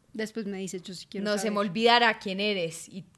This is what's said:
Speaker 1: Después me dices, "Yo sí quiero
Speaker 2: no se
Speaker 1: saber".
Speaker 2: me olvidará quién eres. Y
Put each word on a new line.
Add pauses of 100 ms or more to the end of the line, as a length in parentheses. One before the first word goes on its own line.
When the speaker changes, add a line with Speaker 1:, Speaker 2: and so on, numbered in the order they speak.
(120)
Speaker 1:
Después
me
dices,
"Yo
sí
quiero
Speaker 2:
no
se
Speaker 1:
saber".
Speaker 2:
me
olvidará
quién
eres.
Y (120)